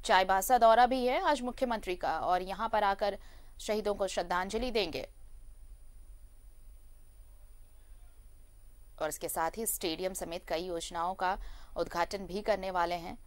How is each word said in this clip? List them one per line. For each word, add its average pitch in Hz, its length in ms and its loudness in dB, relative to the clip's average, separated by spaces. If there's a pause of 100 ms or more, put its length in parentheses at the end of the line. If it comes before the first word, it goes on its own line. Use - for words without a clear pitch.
चाईबासा 190 540 6
दौरा 233 280 10
भी 247 200 2
है 285 160 2
आज 294 200 2
मुख्यमंत्री 233 540 -2
का 131 220 -2
और 180 240 2
यहां 190 260 -4
पर 214 140 4
आकर 196 360 2 (420)
शहीदों 208 340 0
को 196 120 0
श्रद्धांजलि 185 640 0
देंगे 202 380 0 (4000)
और 156 60 -2
इसके 165 200 -6
साथ 165 280 0
ही 220 100 -4
स्टेडियम 185 460 -2
समेत 175 360 -8
कई 165 120 -2
योजनाओं 175 540 -4
का 185 240 0 (380)
उद्घाटन 175 420 -2
भी 185 220 -6
करने 190 300 0
वाले 175 240 0
हैं। 175 320 -8